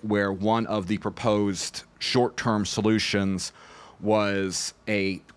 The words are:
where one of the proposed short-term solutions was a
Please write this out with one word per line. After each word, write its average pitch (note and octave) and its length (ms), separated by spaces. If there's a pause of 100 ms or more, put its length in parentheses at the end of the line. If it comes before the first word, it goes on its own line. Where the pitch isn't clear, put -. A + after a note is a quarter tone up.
where G2+ 320
one A2 340
of G2+ 200
the G#2 100
proposed G#2 840 (160)
short-term A#2 640
solutions G2+ 880 (480)
was G2+ 720 (120)
a G2 360 (160)